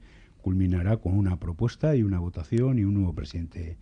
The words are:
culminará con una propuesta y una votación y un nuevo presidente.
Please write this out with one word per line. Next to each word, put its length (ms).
culminará 580
con 200
una 220
propuesta 560
y 80
una 160
votación 580
y 60
un 100
nuevo 180
presidente. 680